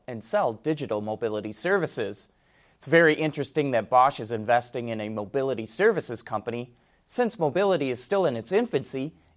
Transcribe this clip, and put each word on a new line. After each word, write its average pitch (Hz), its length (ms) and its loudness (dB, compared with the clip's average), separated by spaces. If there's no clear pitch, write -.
and 117 160 -8
sell 160 300 0
digital 123 480 -4
mobility 107 500 -4
services. 160 760 -2
It's - 100 -18
very 160 280 8
interesting 143 580 -2
that 110 180 2
Bosch 127 280 6
is 117 140 -8
investing 120 560 0
in 110 140 -6
a 107 80 -6
mobility 110 560 -2
services 180 560 0
company. 117 500 -6
Since - 320 -2
mobility 165 520 2
is 120 120 -6
still 196 220 2
in 135 100 2
its 113 160 -6
infancy, 160 600 0